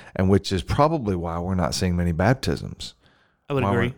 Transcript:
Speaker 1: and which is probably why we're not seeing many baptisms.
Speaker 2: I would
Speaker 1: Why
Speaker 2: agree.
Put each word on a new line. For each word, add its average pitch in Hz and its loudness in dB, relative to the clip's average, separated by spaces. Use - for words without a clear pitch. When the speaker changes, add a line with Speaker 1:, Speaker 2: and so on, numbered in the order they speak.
Speaker 1:
and 95 2
which 98 4
is 92 0
probably 143 0
why 85 -4
we're 92 -2
not 85 0
seeing 90 0
many 87 2
baptisms. 85 -2
Speaker 2:
I 143 -4
would 131 0
Speaker 1:
Why 98 0
Speaker 2:
agree. 92 2